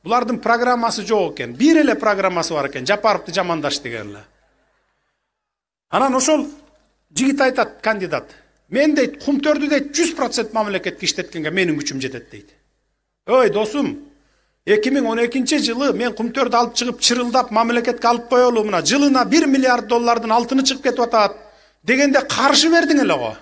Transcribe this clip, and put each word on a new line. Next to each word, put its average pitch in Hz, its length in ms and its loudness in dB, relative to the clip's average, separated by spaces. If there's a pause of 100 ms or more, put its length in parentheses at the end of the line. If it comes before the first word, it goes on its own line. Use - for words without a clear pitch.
Булардын 233 400 -2
программасы 233 640 0
жок 190 260 0
экен. 120 220 -10
Бир 311 240 4
эле 254 160 4
программасы 190 560 0
бар 139 160 -2
экен, 127 180 -8
Жапаровду 208 460 0
жамандаш 165 480 -2
деген 113 300 -10
эле. 104 140 -18 (1600)
Анан 247 260 0
ошол 269 320 0 (680)
жигит 269 240 0
айтат, 254 400 0
кандидат: 185 480 -4 (400)
«Мен», 285 260 2
дейт, - 300 -2
«Кумтөрдү», 294 440 0
дейт, 285 280 -2
«жүз 339 180 2
процент 233 380 -4
мамлекетке 196 540 -4
иштеткенге 165 440 -6
менин 170 300 0
күчүм 139 200 -8
жетет», 123 300 -10
дейт. 101 220 -20 (720)
Ой, 240 220 4
досум, 220 480 -2 (680)
эки 214 260 2
миң 254 160 0
он 226 160 0
экинчи 254 320 0
жылы 233 380 0
мен 226 180 -2
Кумтөрдү 240 440 -2
алып 240 200 2
чыгып, 240 240 -4
чырылдап, 247 500 0
мамлекетке 233 580 0
алып 240 200 0
коелу, 247 360 2
мына 185 200 -2
жылына 269 400 2
бир 294 220 2
миллиард 254 420 2
доллардын 233 480 0
алтыны 254 260 0
чыгып 269 200 -2
кетип 254 180 -2
атат 220 400 2 (420)
дегенде 269 380 2
каршы 277 480 2
бердиң 320 320 4
эле 185 160 2
го. 117 260 -6